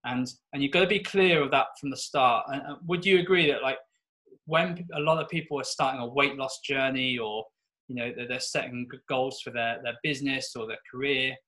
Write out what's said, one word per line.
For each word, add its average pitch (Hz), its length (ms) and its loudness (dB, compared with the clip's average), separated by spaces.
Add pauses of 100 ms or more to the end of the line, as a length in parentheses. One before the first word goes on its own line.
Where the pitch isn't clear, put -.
And, 123 220 -2 (260)
and 139 100 -2
you've 139 100 0
gotta 180 140 6
be 202 140 2
clear 185 420 4
of 135 80 0
that 139 160 4 (140)
from 143 100 -6
the 131 60 -6
start. 127 520 2
And, 139 140 -6
uh, 147 140 -12 (100)
would 175 180 -2
you 190 140 6
agree 170 320 4
that, 117 120 -2
like, 135 160 -2 (720)
when 170 280 2
p-, 175 180 -10
a 151 60 -4
lot 156 200 4
of 147 80 -6
people 156 300 -4
are 131 60 -4
starting 131 360 -2
a 120 60 -4
weight 139 300 2
loss 135 280 -6
journey 131 540 0
or, 110 260 -4 (440)
you 123 80 -8
know, 120 200 -6
they're, 120 120 -8
they're 127 120 -4
setting 127 500 -6
g-, 131 80 -14 (100)
goals 131 340 -2
for - 80 -8
their, 117 320 -2
their 120 220 -6
business 135 500 -4
or 110 140 -6
their 110 100 -8 (100)
career 131 460 -2 (140)